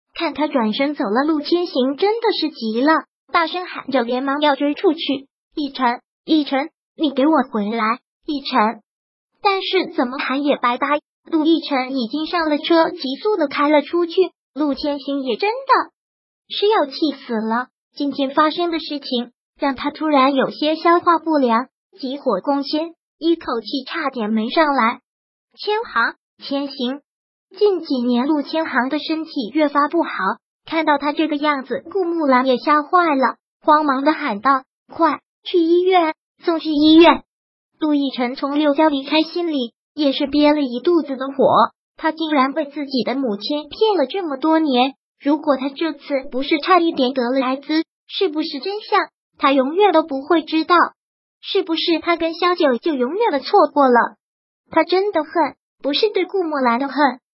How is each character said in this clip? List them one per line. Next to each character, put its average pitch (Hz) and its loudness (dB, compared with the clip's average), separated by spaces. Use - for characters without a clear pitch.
看 330 -4
他 294 -2
转 226 0
身 285 -2
走 285 -4
了， 233 0
陆 311 0
千 349 0
行 269 -2
真 427 0
的 453 0
是 311 -2
急 220 -4
了， 294 2
大 339 2
声 359 -8
喊 - -12
着， 254 2
连 247 -4
忙 277 -2
要 294 2
追 285 0
出 349 2
去 - -4
：“亦 285 -6
辰， 247 -2
亦 302 4
辰， 277 -2
你 302 0
给 262 2
我 311 4
回 208 -2
来！ 226 -2
亦 294 -4
辰！” 226 0
但 392 0
是 - -2
怎 254 0
么 269 -8
喊 277 -4
也 277 2
白 240 -2
搭， 277 -2
陆 311 0
亦 320 4
辰 262 -4
已 233 -2
经 311 -4
上 320 -2
了 294 0
车， 330 2
急 359 -12
速 427 0
的 311 0
开 285 -2
了 294 4
出 349 -2
去。 330 -12
陆 277 -2
千 285 -4
行 277 -6
也 247 -2
真 403 -2
的 508 0
是 - -2
要 403 2
气 269 -14
死 - -10
了， 220 -2
今 285 -4
天 269 -2
发 311 4
生 349 -4
的 320 -4
事 294 -8
情 247 -6
让 277 -2
他 285 -6
突 302 -6
然 277 4
有 254 0
些 302 -2
消 339 2
化 339 2
不 311 0
良， 247 2
急 269 -8
火 208 -2
攻 277 -2
心， 311 -4
一 330 0
口 330 -6
气 269 -8
差 311 -6
点 220 -4
没 220 0
上 302 2
来。 240 0
“千 415 -4
行， 240 -2
千 277 -4
行。” 269 -6
近 392 2
几 302 -4
年 247 0
陆 294 0
千 320 -4
行 247 -2
的 302 -2
身 311 -4
体 311 -14
越 302 2
发 294 2
不 330 0
好， 302 -4
看 320 -2
到 294 2
他 285 -2
这 311 0
个 311 -2
样 285 -2
子， - -6
顾 381 -2
木 339 -2
兰 262 4
也 254 2
吓 302 2
坏 330 2
了， 247 0
慌 302 4
忙 277 0
的 311 4
喊 285 -4
道 262 0
：“快， 320 0
去 370 0
医 339 4
院， 359 4
送 330 0
去 311 -4
医 311 6
院。” 320 8
陆 302 0
亦 277 0
辰 247 -4
从 285 -2
六 294 2
家 311 4
离 269 -2
开， 311 0
心 349 -4
里 262 -4
也 294 0
是 277 -2
憋 294 4
了 302 0
一 247 -4
肚 339 2
子 277 -8
的 262 -6
火， 226 2
他 320 -2
竟 320 -8
然 269 2
被 311 -4
自 285 -8
己 262 -2
的 247 -4
母 240 -2
亲 294 -6
骗 427 0
了 269 2
这 381 -6
么 294 -6
多 320 2
年， 269 2
如 294 0
果 294 0
他 262 -6
这 320 -4
次 - -18
不 262 -6
是 311 0
差 - 4
一 339 2
点 254 0
得 247 -2
了 269 0
艾 262 0
滋， 311 -2
是 - -2
不 302 -4
是 285 -8
真 403 -8
相， 381 0
他 277 2
永 277 2
远 392 4
都 311 4
不 269 -6
会 320 2
知 311 -2
道。 349 4
是 - -2
不 330 -4
是 320 0
他 339 0
跟 330 -4
萧 359 2
九 294 2
就 311 -2
永 254 -2
远 427 0
的 277 -2
错 330 4
过 277 4
了？ 240 4
他 320 2
真 381 0
的 320 -2
恨， - -14
不 285 -2
是 415 0
对 370 -2
顾 381 -2
墨 302 -4
兰 240 2
的 277 -4
恨， 262 -10